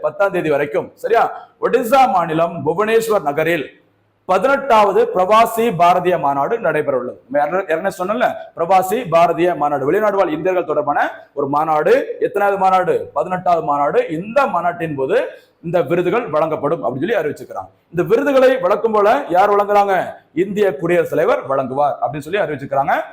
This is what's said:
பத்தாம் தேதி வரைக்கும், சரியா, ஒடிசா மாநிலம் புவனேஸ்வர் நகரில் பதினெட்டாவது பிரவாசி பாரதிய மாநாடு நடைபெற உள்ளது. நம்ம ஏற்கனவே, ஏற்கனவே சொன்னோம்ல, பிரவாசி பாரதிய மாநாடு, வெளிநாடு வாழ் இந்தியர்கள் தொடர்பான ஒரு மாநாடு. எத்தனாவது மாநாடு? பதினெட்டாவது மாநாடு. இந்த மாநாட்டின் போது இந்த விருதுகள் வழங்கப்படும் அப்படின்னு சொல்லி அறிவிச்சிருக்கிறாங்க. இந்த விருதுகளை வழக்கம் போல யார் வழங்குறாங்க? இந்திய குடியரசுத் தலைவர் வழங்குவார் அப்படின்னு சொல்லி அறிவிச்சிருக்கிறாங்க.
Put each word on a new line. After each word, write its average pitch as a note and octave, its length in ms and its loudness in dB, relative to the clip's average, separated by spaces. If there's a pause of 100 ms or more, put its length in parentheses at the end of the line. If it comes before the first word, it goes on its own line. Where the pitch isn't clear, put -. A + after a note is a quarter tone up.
பத்தாம் F#3+ 300 -2
தேதி E3+ 180 -2
வரைக்கும், D3 440 -2
சரியா, G#3 300 0 (380)
ஒடிசா A#3 500 2
மாநிலம் E3+ 440 0 (100)
புவனேஸ்வர் G#3+ 560 0
நகரில் D3+ 440 -2 (640)
பதினெட்டாவது A3 720 2 (120)
பிரவாசி A3 520 2 (120)
பாரதிய F3 420 4
மாநாடு C#3+ 400 0
நடைபெற D3+ 380 0
உள்ளது. A#2+ 240 -6
நம்ம C#3 180 -2
ஏற்கனவே, F#3 240 0
ஏற்கனவே F3 320 -2
சொன்னோம்ல, G3+ 320 -2 (280)
பிரவாசி F#3 420 2 (140)
பாரதிய E3+ 440 4
மாநாடு, D3 300 -2
வெளிநாடு G3 320 2
வாழ் F#3 120 2
இந்தியர்கள் E3+ 420 -2
தொடர்பான D3 280 0 (340)
ஒரு C#3 140 -4
மாநாடு. D#3 460 2 (260)
எத்தனாவது G3+ 380 0
மாநாடு? F3+ 560 0
பதினெட்டாவது F3 520 -2
மாநாடு. D3 440 0
இந்த A3 380 -2
மாநாட்டின் E3+ 480 -4
போது C3+ 220 0 (460)
இந்த E3+ 180 0
விருதுகள் E3+ 480 0
வழங்கப்படும் D#3 540 -2
அப்படின்னு B2+ 200 -4
சொல்லி G#3+ 120 -2
அறிவிச்சிருக்கிறாங்க. B2+ 560 -6 (180)
இந்த E3+ 140 -2
விருதுகளை B3+ 560 2
வழக்கம் G#3 320 0
போல G#3+ 380 2
யார் F#3 200 2
வழங்குறாங்க? G3+ 460 2 (380)
இந்திய F#3+ 420 0
குடியரசுத் E3+ 340 0
தலைவர் F#3 380 0
வழங்குவார் C3+ 540 0
அப்படின்னு C#3 260 -6
சொல்லி G3 120 -4
அறிவிச்சிருக்கிறாங்க. C#3+ 540 -2 (200)